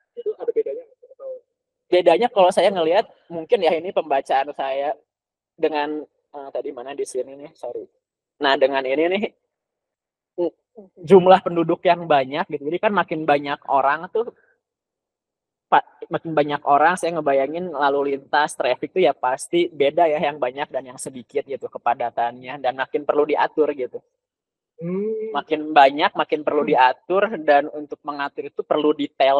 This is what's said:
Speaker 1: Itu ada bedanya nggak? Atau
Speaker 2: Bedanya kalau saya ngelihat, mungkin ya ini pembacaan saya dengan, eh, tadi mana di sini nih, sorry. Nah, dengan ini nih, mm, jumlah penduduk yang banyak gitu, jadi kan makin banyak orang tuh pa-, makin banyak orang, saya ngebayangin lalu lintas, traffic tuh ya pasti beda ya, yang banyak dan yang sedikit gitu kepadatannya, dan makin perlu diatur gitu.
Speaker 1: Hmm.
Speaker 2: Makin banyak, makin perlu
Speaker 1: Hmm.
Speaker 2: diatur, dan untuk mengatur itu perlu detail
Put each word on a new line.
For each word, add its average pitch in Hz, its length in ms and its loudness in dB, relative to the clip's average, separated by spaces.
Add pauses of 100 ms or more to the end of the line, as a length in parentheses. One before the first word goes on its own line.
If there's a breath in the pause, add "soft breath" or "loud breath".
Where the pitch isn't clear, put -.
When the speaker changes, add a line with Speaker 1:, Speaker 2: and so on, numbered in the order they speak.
(200)
Speaker 1:
Itu - 160 -6
ada - 160 -4
bedanya - 320 -4
nggak? - 320 -20
Atau 539 160 -14 (600)
Speaker 2:
Bedanya 180 360 4
kalau 185 240 2
saya 185 200 2
ngelihat, 180 340 0 (260)
mungkin 170 320 -2
ya 202 120 2
ini 175 200 -6
pembacaan 143 600 -2
saya 139 400 -4 (600)
dengan, 151 520 -2
eh, - 440 -18
tadi 139 240 -8
mana 127 160 -12
di 139 160 -8
sini 131 320 -10
nih, 147 160 -20
sorry. 120 320 -12 (560)
Nah, 139 160 4
dengan 135 240 2
ini 135 200 0 (120)
nih, 202 80 -4 (1200)
mm, 311 100 -4 (540)
jumlah 185 320 10
penduduk 170 480 0
yang 175 160 2
banyak 147 480 0
gitu, 143 160 -8
jadi 170 120 -4
kan 214 120 0
makin 170 320 -2
banyak 147 360 0 (120)
orang 139 400 0
tuh 233 160 -2 (1400)
pa-, - 160 4 (240)
makin 160 240 -6
banyak 147 320 0
orang, 151 320 4
saya 170 160 -4
ngebayangin 151 560 -2
lalu 139 440 -2
lintas, 147 440 -2
traffic 139 320 -2
tuh - 160 -2
ya 139 80 2
pasti 147 560 -2
beda 147 400 2
ya, 151 80 -2
yang 147 240 -2
banyak 135 240 -4
dan 131 160 -8
yang 127 160 -18
sedikit 135 480 -8
gitu 135 240 -10
kepadatannya, 123 880 -4
dan 127 160 -2
makin 143 320 -4
perlu 147 160 2
diatur 147 480 0
gitu. 127 320 -8 (800)
Speaker 1:
Hmm. 214 500 -6
Speaker 2:
Makin 151 400 -4
banyak, 147 460 4
makin 151 260 -2
perlu 147 240 0
Speaker 1:
Hmm. 147 80 -2
Speaker 2:
diatur, 131 480 2 (240)
dan 147 240 4
untuk 147 320 -14
mengatur 143 480 -8
itu - 140 -10
perlu 151 260 2
detail 143 480 0